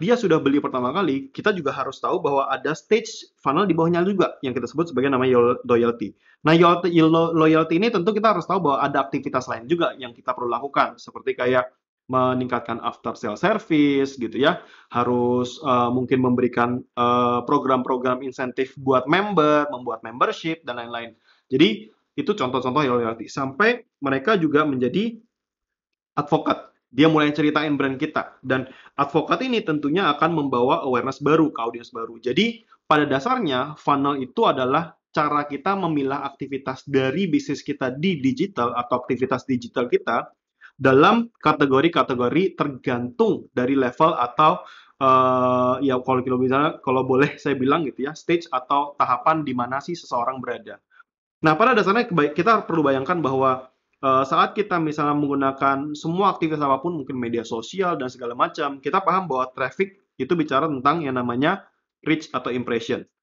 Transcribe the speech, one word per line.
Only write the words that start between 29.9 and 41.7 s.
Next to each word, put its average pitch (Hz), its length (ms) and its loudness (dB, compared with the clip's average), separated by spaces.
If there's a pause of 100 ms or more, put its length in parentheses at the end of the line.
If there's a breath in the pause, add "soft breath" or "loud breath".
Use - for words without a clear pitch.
akan 160 320 0
membawa 135 400 0
awareness 131 400 -2
baru 151 320 4
ke - 80 -8
audiens 120 320 -8
baru. 113 240 -10
Jadi 202 480 -2 (160 soft breath)
pada 147 240 2
dasarnya 147 720 -2
funnel 143 400 0
itu 131 240 -4
adalah 147 480 2 (240)
cara 147 320 0
kita 190 320 -4
memilah 143 480 -2
aktivitas 135 560 -8
dari 139 480 0
bisnis 143 320 -2
kita 156 320 -4
di 175 240 0
digital 123 560 -2
atau 123 240 -2
aktivitas 127 480 -2
digital 123 400 -4
kita 127 400 -2 (460 loud breath)
dalam 165 640 4
kategori-kategori 139 1200 2